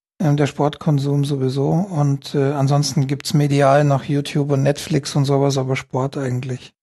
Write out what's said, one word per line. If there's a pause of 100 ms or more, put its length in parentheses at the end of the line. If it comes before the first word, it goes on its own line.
(200)
Ähm,
der
Sportkonsum
sowieso.
Und,
äh,
ansonsten
gibt's
medial
noch
YouTube
und
Netflix
und
sowas,
aber
Sport
eigentlich